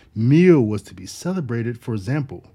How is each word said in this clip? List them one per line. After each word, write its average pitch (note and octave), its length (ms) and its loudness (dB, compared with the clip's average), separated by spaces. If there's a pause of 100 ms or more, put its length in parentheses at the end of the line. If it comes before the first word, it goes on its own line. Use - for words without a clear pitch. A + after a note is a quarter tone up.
(140)
meal D3 460 6
was G#2+ 220 -2
to - 120 -20
be F#2 100 -16
celebrated, A#2+ 760 -6
for A#2 140 -6
example, B2 500 -6 (100)